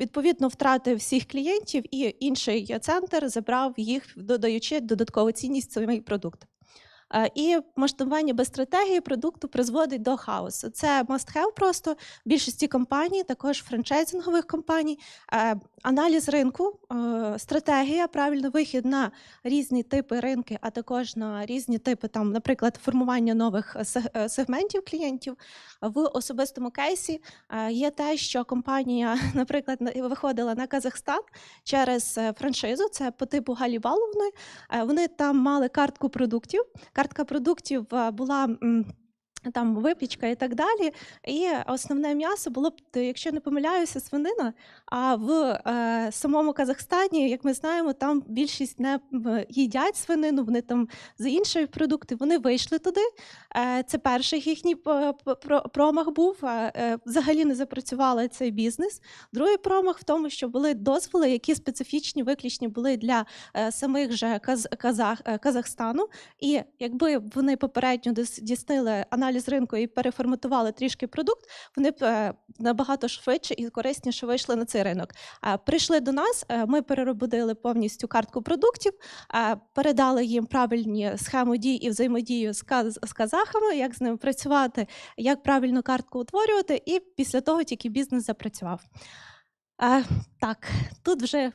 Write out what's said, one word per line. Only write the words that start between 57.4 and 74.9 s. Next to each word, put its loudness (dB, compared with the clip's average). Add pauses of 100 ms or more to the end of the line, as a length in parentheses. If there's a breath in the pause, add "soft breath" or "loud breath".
не 4
запрацювали 0
цей -2
бізнес. -2 (300 loud breath)
Другий 4
промах 2
в -18
тому, 2
що -6
були 0
дозволи, 2
які 2
специфічні, -4
виключні -4
були 0
для, 0 (300 loud breath)
е, 0
самих 0
же -2
Каз-, -2
Казах-, 0
е, -2
Казахстану. -2 (320 loud breath)
І 2 (180)
якби 0
вони 0
попередньо 0
дос-, -4
дійснили 0
аналіз 0
ринку 0
і 0
переформатували 0
трішки -4
продукт, -2 (320 loud breath)
вони 4
б, -4
е, 2 (240)
набагато 0
швидше -2
і -6
корисніше -4
вийшли 0
на 0
цей -2
ринок. -2 (380 loud breath)